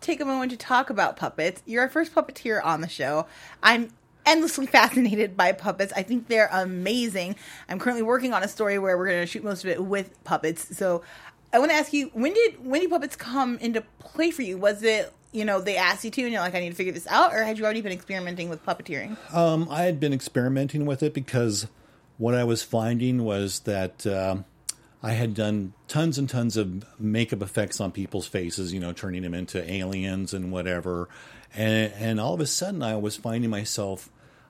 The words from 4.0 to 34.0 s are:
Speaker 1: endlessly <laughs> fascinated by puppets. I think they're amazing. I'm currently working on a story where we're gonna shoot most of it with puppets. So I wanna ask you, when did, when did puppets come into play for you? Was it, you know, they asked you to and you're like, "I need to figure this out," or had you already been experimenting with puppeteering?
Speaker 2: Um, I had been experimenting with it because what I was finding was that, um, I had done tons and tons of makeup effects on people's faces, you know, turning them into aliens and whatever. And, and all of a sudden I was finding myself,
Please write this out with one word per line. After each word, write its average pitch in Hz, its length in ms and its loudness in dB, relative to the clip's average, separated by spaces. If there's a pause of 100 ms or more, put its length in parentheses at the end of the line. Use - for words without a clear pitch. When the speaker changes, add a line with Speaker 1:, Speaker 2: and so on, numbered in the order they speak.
Speaker 1:
endlessly 320 420 4
<laughs> - 20 -4
fascinated 214 680 4
by 185 140 4
puppets. 196 460 -2
I 190 80 0
think 233 240 -4
they're 220 240 6
amazing. 190 840 -2 (340)
I'm 185 120 -6
currently 240 240 0
working 247 280 2
on 190 120 2
a 208 40 0
story 202 300 0
where 190 180 2
we're 185 120 0
gonna 175 180 0
shoot 202 160 -8
most 202 220 -6
of 185 60 -2
it 170 120 0
with 196 400 -4
puppets. - 560 -2
So 180 240 0 (500)
I 370 60 8
wanna 311 140 4
ask 302 200 2
you, 285 220 0
when 254 180 2
did, 440 320 4
when 269 160 0
did 370 100 2
puppets 302 260 -2
come 247 420 -2
into 233 220 -2 (180)
play 330 320 0
for 277 120 -4
you? 185 140 -4
Was 208 280 2
it, 220 280 2 (200)
you 214 120 -2
know, 196 160 2
they 185 160 0
asked 185 280 2
you 220 80 -6
to 262 100 -2
and 240 100 0
you're 208 80 0
like, 180 140 0
"I 180 60 0
need 175 100 -4
to 175 60 -8
figure 185 160 -2
this 175 160 -10
out," 302 240 6
or 220 100 2
had 220 160 -2
you 214 60 -2
already 220 180 0
been 202 100 -4
experimenting 180 560 -6
with 160 160 -10
puppeteering? 147 520 -6 (180)
Speaker 2:
Um, 165 340 4
I 156 140 -2
had 175 180 2
been 147 120 2
experimenting 135 720 0
with 139 160 -2
it 151 100 2
because 117 540 0 (520)
what 117 180 2
I 123 80 2
was 117 180 2
finding 120 600 0
was 98 360 -2
that, 95 460 -4
um, 95 380 0 (580)
I 110 100 -2
had 113 220 0
done 104 380 0 (160)
tons 151 300 0
and 139 100 0
tons 117 300 0
of 95 260 -2 (160)
makeup 107 420 0
effects 101 380 -2
on 98 100 -2
people's 95 360 -6
faces, 90 460 -4
you 95 80 -4
know, 87 120 -6
turning 92 300 -6
them 87 120 -6
into 90 240 -6 (100)
aliens 95 680 -4
and 92 180 -6
whatever. 87 560 -2 (460)
And, 110 400 2
and 110 260 -2
all 139 140 0
of 170 60 -2
a 147 60 -2
sudden 180 360 -4
I 110 140 -2
was 104 200 -4
finding 117 340 -2
myself, 101 600 -6 (400)